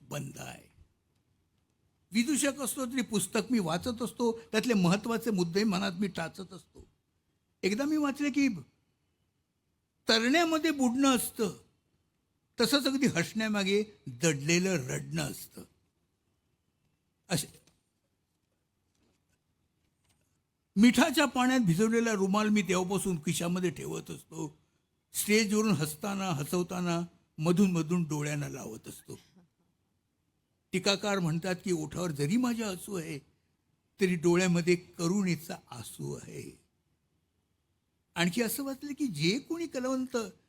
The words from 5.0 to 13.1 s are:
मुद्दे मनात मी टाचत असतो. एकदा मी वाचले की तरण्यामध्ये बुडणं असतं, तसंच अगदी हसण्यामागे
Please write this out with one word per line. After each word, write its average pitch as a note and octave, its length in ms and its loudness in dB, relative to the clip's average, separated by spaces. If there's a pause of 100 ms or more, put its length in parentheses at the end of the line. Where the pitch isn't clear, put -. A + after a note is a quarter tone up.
मुद्दे F3+ 320 0
मनात G3 360 0
मी G3+ 80 0
टाचत E3+ 460 -10
असतो. - 340 -20 (760)
एकदा G#3+ 220 0
मी D#4 120 0
वाचले C#4+ 320 0
की C#4 180 2 (1600)
तरण्यामध्ये D#4 600 4
बुडणं C4 440 2
असतं, - 380 -4 (1080)
तसंच C#4 260 2
अगदी C4+ 200 2
हसण्यामागे G3+ 760 0 (240)